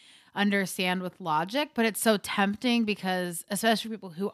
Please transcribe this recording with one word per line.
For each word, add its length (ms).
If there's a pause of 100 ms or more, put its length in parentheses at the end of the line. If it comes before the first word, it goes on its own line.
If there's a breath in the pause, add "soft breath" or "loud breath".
(340 loud breath)
understand 680
with 160
logic, 560
but 120
it's 140
so 180
tempting 640
because, 640
especially 420
people 200
who 240